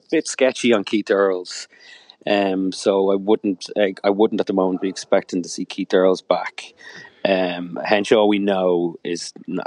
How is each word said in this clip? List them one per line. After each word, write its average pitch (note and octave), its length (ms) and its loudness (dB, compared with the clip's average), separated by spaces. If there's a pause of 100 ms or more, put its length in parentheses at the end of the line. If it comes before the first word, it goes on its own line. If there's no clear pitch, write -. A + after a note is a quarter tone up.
(100)
bit D#3+ 180 0
sketchy B2+ 440 2
on G2+ 120 2
Keith G#2 260 -4
Earls. F#2+ 580 0 (580)
Um, F#2+ 460 0
so G2 400 0
I - 20 2
wouldn't, G2+ 640 -2
I, G2 160 0 (100)
I G2+ 60 2
wouldn't G#2 300 0
at F#2+ 60 -2
the G#2+ 60 -4
moment F#2+ 300 0
be G2 60 -2
expecting F#2 540 -2
to E2 60 -10
see - 160 -8
Keith - 300 -6
Earls F#2 260 4
back. - 540 -4 (500)
Um, F2+ 600 -2
Henshaw, G#2 420 4
we G#2 120 4
know, F#2 640 0
is F2 300 -8 (160)
no, F2+ 180 -6